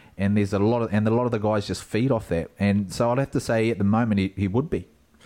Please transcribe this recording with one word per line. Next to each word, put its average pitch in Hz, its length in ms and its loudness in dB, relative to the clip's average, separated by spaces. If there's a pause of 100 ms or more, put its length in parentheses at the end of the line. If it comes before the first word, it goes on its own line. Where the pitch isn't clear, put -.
(180)
And 101 180 0
there's 101 160 2
a 101 80 0
lot 117 220 2
of, 110 120 -2
and 107 140 2
a 113 40 2
lot 120 140 2
of 117 60 0
the 113 60 -2
guys 107 280 0
just - 180 -6
feed 127 280 0
off 113 180 -2
that. 82 300 -2
And 101 340 2
so 120 180 0
I'd 123 60 0
have 135 140 -2
to 139 80 -2
say 113 300 0
at 117 80 -2
the 104 80 -2
moment 110 340 2
he, 95 160 0
he 101 120 0
would 123 220 0
be. - 180 -4 (380)